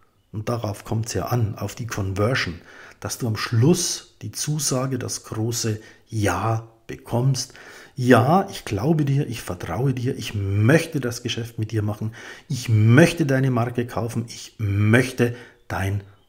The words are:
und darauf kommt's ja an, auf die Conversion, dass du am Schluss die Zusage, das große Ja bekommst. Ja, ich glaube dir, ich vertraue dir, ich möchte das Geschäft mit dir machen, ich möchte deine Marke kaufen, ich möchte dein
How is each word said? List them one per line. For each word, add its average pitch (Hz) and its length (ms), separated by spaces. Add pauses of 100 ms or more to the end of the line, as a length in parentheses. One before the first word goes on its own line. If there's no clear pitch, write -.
(300)
und 110 180
darauf 113 360
kommt's 110 280
ja 92 140
an, 117 300
auf - 180
die 113 120
Conversion, 98 720 (400)
dass - 180
du 127 80
am 107 100
Schluss - 840
die 107 100
Zusage, 135 680
das 107 260
große 110 560 (280)
Ja 107 600 (180)
bekommst. - 680 (400)
Ja, 127 560
ich - 140
glaube 147 400
dir, 139 240
ich 113 140
vertraue 90 500
dir, 123 240
ich - 180
möchte 107 680
das 120 220
Geschäft 113 360
mit 110 140
dir 110 100
machen, 107 320 (340)
ich 131 200
möchte 123 580
deine 135 240
Marke 120 360
kaufen, 117 420
ich - 300
möchte 110 800 (320)
dein 98 340 (260)